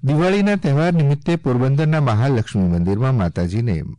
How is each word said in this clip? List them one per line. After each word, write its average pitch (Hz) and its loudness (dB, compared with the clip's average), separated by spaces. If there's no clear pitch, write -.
દિવાળીના 185 2
તહેવાર 160 0
નિમિત્તે 151 0
પોરબંદરના 143 0
મહાલક્ષ્મી 113 0
મંદિરમાં 95 0
માતાજીને 90 -2